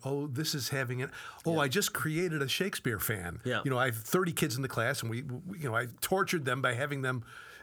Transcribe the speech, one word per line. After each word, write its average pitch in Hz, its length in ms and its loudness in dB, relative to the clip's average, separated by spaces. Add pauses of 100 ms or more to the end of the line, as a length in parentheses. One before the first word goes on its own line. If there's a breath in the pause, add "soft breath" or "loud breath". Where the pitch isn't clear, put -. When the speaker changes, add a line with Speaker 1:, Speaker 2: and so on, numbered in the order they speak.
Speaker 1:
"Oh, 143 220 -2
this 151 280 -2
is 127 140 -2
having 127 320 -2
it. 139 80 -4 (380 loud breath)
Oh, 165 80 4
Speaker 2:
Yeah. 160 60 4
Speaker 1:
I 143 80 4
just 180 260 2
created 156 480 0
a 135 60 0
Shakespeare 131 500 0
fan." 87 460 -2
Speaker 2:
Yeah. 117 200 0
Speaker 1:
You 139 60 2
know, 127 80 4
I 127 80 4
have 117 100 0
thirty 180 360 2
kids 139 240 2
in 131 60 -2
the 131 60 -2
class, 123 320 0
and 117 100 -4
we, 117 120 -4
we, 151 380 -8
you 143 100 -2
know, 110 40 0
I 120 120 2 (160)
tortured 185 420 2
them 131 160 2
by 127 140 4
having 143 260 -2
them, 127 240 0 (380 loud breath)